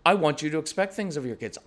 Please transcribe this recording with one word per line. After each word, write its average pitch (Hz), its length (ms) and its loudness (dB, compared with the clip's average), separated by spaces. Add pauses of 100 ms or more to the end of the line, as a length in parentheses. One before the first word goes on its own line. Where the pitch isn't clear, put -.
I 175 80 8
want 156 280 2
you 151 100 -2
to 160 80 0
expect 190 340 -2
things 185 240 -4
of 131 80 -4
your 117 100 -6
kids. 107 320 -10